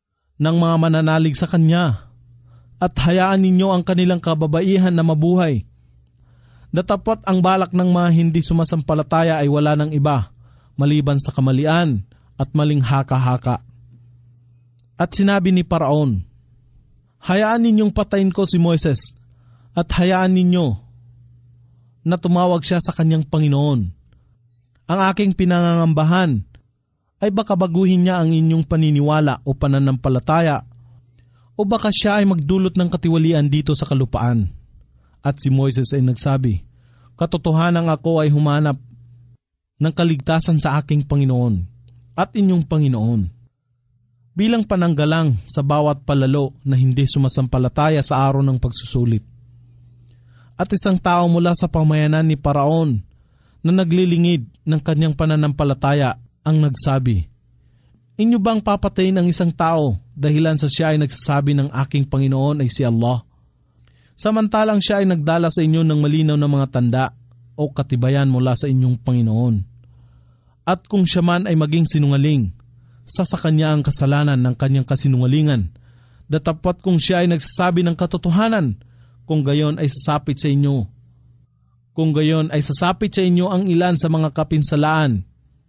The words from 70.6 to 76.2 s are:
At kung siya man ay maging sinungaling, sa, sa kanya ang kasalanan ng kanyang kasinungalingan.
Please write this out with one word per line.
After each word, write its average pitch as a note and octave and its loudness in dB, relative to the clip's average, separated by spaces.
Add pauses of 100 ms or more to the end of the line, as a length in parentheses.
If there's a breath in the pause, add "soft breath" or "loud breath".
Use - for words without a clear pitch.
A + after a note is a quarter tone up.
At F3+ -4
kung F#3+ 0
siya F3 0
man F3 0
ay E3 2
maging D#3 0
sinungaling, C#3+ 0 (480 soft breath)
sa, - -6
sa - -6
kanya D#3 0
ang D3+ 0
kasalanan C#3+ 0
ng B2 0
kanyang C3+ -2
kasinungalingan. C3 0 (560 soft breath)